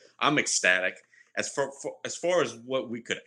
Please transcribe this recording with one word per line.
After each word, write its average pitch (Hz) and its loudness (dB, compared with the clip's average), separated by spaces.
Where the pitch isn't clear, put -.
I'm 143 4
ecstatic. 92 2
As 104 -2
far, 135 -2
for, 131 -8
as 117 -6
far 170 2
as 117 -2
what 127 -4
we 117 -6
could - -4